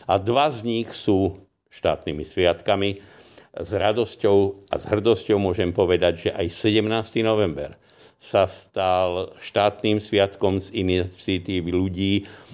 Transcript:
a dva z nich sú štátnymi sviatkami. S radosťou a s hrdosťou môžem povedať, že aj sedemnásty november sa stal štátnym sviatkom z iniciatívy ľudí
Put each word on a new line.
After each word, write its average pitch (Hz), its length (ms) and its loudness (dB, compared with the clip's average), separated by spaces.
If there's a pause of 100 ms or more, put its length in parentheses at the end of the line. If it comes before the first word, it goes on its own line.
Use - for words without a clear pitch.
(100)
a 95 80 4
dva 120 320 0
z 117 160 -8
nich 117 240 -4
sú 95 480 0 (320)
štátnymi 76 560 -4
sviatkami. 98 720 0 (560)
S - 160 -10
radosťou 107 680 2 (300)
a - 60 -6
s - 160 -8
hrdosťou 104 480 2
môžem 92 320 0
povedať, 87 560 2
že 101 80 -2
aj 90 160 -4
sedemnásty 110 720 0
november 92 560 -2 (400)
sa 95 320 0
stal 92 880 -2
štátnym 104 640 0
sviatkom 98 560 0
z 92 240 -4
iniciatívy 92 880 -2
ľudí 95 560 0 (280)